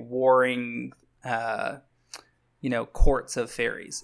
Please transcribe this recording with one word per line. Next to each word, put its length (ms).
warring, 920
uh, 520
you 100
know, 160
courts 500
of 140
fairies. 540